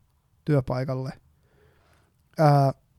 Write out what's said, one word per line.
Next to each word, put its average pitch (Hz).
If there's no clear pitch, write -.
työpaikalle. 131
Ää, 143